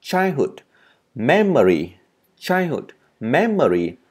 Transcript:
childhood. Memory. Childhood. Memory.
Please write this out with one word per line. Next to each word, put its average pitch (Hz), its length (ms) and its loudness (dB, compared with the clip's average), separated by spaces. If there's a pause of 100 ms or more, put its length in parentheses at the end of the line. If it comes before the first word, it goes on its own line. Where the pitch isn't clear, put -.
childhood. 185 600 -4 (520)
Memory. 113 840 2 (380)
Childhood. 180 560 -4 (260)
Memory. 117 760 0 (120)